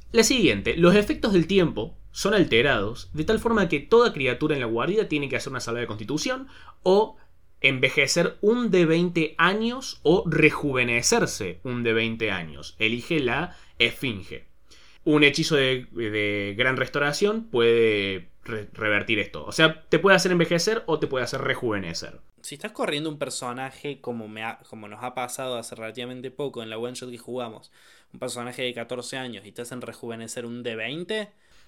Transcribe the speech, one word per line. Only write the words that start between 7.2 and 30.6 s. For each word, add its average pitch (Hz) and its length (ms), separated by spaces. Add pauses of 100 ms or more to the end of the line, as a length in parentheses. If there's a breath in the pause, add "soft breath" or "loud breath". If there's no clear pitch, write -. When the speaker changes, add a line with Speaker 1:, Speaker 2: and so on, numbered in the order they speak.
Speaker 1:
envejecer 135 800
un 226 300
de 175 140
veinte 170 520
años 220 640
o 165 240
rejuvenecerse 135 1400
un 120 200
de 117 100
veinte 113 380
años. 80 480
Elige 120 400
la 135 360 (220 loud breath)
esfinge. 113 720 (540 soft breath)
Un 151 200
hechizo 151 320
de, 131 360
de 104 640
gran 127 220
restauración 147 680
puede 107 840 (140)
re-, 107 300
revertir 107 440
esto. 78 280
O - 60
sea, 160 360
te 170 100
puede 190 180
hacer 185 160
envejecer 175 540
o 156 140
te 147 80
puede 131 160
hacer 131 180
rejuvenecer. 104 800 (220)
Speaker 2:
Si - 140
estás 214 160
corriendo 160 380
un 151 80
personaje 131 840
como, 117 260
me 110 160
ha, 113 160 (100)
como 110 180
nos 107 160
ha 123 120
pasado 127 420
hace 117 180
relativamente 120 540
poco 127 320
en 113 80
la 110 80
one 120 160
shot 123 160
que 120 80
jugamos, 117 540 (420 soft breath)
un - 60
personaje 123 420
de 123 120
catorce 120 440
años 117 280
y 101 60
te 123 120
hacen 123 180
rejuvenecer 113 640
un 120 160